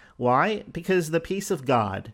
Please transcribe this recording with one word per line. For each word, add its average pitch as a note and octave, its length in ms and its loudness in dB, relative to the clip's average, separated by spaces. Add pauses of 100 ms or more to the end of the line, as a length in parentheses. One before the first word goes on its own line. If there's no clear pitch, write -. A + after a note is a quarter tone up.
(180)
Why? D#3+ 540 2
"Because E3+ 380 0
the E3 120 0
peace G3 280 -6
of C#3 160 -2
God, G#2 480 0